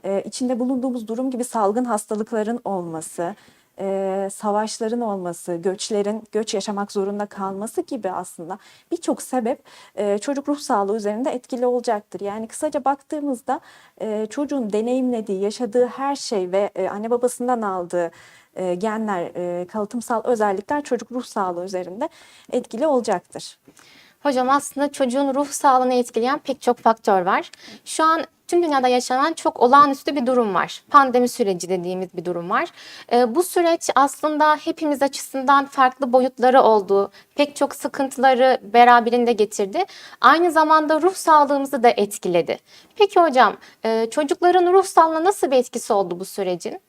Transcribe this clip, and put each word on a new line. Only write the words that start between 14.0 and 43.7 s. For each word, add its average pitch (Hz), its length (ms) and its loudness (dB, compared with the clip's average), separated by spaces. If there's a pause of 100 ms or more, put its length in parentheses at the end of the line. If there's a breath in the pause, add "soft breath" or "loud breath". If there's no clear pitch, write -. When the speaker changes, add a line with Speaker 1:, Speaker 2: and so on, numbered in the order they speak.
Speaker 1:
e, 214 280 -4
çocuğun 269 440 -4
deneyimlediği, 226 680 -2
yaşadığı 233 460 0
her 277 280 -4
şey 185 360 -6
ve, 202 240 0
e, 185 140 -2
anne 208 200 -6
babasından 240 520 -2
aldığı, 175 500 -4 (440 soft breath)
e, 180 200 -4
genler, 208 600 -4
e, 175 320 -6
kalıtımsal 220 560 -4
özellikler 226 600 -2
çocuk 240 280 -6
ruh 240 120 -6
sağlığı 185 420 -6
üzerinde 185 440 -8 (420 soft breath)
etkili 247 360 -4
olacaktır. 226 720 -4 (640 soft breath)
Speaker 2:
Hocam 254 260 0
aslında 277 420 0
çocuğun 269 440 0
ruh 285 120 0
sağlığını 254 460 2
etkileyen 247 460 0
pek - 220 -6
çok 240 160 0
faktör 220 440 2
var. 226 300 0 (340 loud breath)
Şu - 180 -2
an 320 180 2 (260)
tüm 349 160 2
dünyada 269 240 2
yaşanan 254 460 0
çok - 260 -4
olağanüstü 277 560 6
bir 254 100 -2
durum 240 280 2
var. 170 360 -2
Pandemi 247 380 4
süreci 185 420 -2
dediğimiz 185 480 -4
bir 170 80 -10
durum 175 240 -4
var. 269 220 0 (400 loud breath)
Ee, 240 240 2
bu 349 80 2
süreç 339 520 0
aslında 302 600 2
hepimiz 294 460 -4
açısından 277 640 0
farklı 254 480 0
boyutları 254 480 4
oldu. 202 500 4 (240 soft breath)
Pek 285 200 0
çok 277 200 -2
sıkıntıları 262 840 2 (140)
beraberinde 240 600 6
getirdi. 214 520 -2 (360 loud breath)
Aynı 320 300 6
zamanda 311 500 4
ruh 370 120 2
sağlığımızı 277 720 2
da 240 60 8
etkiledi. 185 680 0 (380 soft breath)
Peki 403 240 4
hocam, 254 360 4 (300 soft breath)